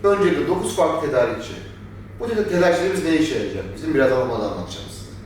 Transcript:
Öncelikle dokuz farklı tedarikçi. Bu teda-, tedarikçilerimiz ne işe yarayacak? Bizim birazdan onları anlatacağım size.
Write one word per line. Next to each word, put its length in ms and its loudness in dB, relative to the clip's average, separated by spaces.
Öncelikle 440 4
dokuz 280 0
farklı 320 2
tedarikçi. 440 0
Bu 80 -4
teda-, 200 0
tedarikçilerimiz 560 2
ne 120 2
işe 180 2
yarayacak? 300 -4
Bizim 180 -2
birazdan 360 4
onları 120 -2
anlatacağım 480 -6
size. 200 -14